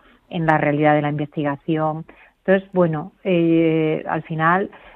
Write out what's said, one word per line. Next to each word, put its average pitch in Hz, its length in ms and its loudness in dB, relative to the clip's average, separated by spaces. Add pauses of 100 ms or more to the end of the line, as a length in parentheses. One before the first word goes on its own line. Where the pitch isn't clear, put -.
(300)
en 165 160 -4
la 156 100 4
realidad 151 380 2
de 151 80 2
la 147 80 -2
investigación. 156 960 -4 (320)
Entonces, 190 340 0
bueno, 165 400 0 (120)
eh, 165 840 2
al 160 140 -4
final 165 480 0 (260)